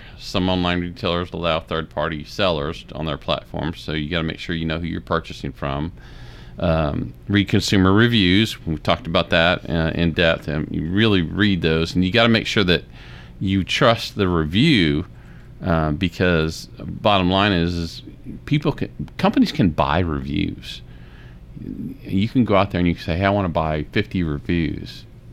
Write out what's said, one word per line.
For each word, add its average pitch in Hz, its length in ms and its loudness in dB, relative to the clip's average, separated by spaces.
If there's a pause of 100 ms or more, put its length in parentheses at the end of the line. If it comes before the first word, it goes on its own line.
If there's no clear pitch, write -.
(180)
Some 92 300 -2
online 90 320 2
retailers 87 520 -4
allow 85 280 0
third-party 78 640 -4
sellers 78 600 -2 (100)
on 80 120 -6
their 73 100 -4
platforms, 80 640 -4
so - 120 -8
you 78 180 -4
gotta 85 140 -2
make 80 140 -4
sure - 160 -6
you 82 120 -4
know 80 120 -2
who 85 80 -6
you're 85 140 -6
purchasing - 520 -6
from. 71 380 -4 (680)
Um, 80 540 0 (160)
read 101 200 2
consumer 95 440 4
reviews. 107 760 4
We've 78 160 -4
talked 85 240 0
about 85 240 0
that, 87 380 2
uh, 80 260 0
in 85 180 2
depth, 82 360 2
and 76 220 -4
you 80 160 -6
really 98 360 2
read 87 400 0
those, 80 320 2
and 92 100 2
you 92 80 0
gotta 117 160 4
make 113 180 2
sure - 180 0
that 87 200 4 (560)
you 95 240 0
trust - 520 2
the 98 120 2
review, 87 800 4 (580)
uh, 80 280 2
because 82 760 0 (120)
bottom 92 520 2
line 98 220 4
is, 87 220 2
is 85 280 -6 (420)
people 147 280 0
can, - 180 -6 (280)
companies 247 320 4
can 98 200 4
buy 76 280 2
reviews. 80 840 -4 (1200)
You 98 260 0
can 127 160 2
go 101 120 2
out 95 140 4
there 92 80 -2
and 90 80 4
you 85 80 4
can - 100 -12
say, 82 120 -2
"Hey, 98 80 0
I 98 60 4
wanna 101 180 2
buy 78 440 0
fifty 95 300 -2
reviews," 78 840 -2 (280)